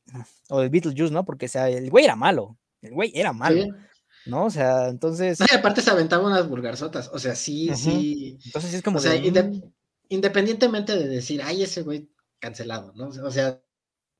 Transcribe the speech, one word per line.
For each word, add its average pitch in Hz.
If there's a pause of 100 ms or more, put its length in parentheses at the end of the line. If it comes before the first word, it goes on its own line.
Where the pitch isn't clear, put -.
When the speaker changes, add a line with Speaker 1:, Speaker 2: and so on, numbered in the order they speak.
(500)
Speaker 1:
o 135
el 131
Beetlejuice, 156
¿no? 180
Porque, 135
o -
sea, 131
el 127
güey 262
era 143
malo, 123 (260)
el 202
güey 185
era 170
malo, 160
Speaker 2:
Sí. 208 (520)
Speaker 1:
¿no? 135
O 226
sea, 131
entonces 165
Speaker 2:
No, 185
y -
aparte 220
se -
aventaba 175
unas 185
vulgarzotas, 123
o 143
sea, 123
sí, 151
Speaker 1:
Ujú. -
Speaker 2:
sí. 147
Speaker 1:
Entonces 165
sí 180
es 180
como 190
Speaker 2:
O -
sea, 160
Speaker 1:
de, -
Speaker 2:
inde-, 185
Speaker 1:
mm. 202 (360)
Speaker 2:
independientemente 208
de 156
decir, 135
"Ay, 175
ese 175
güey 151 (300)
cancelado", 113
¿no? 123
O 135
sea, 262 (580)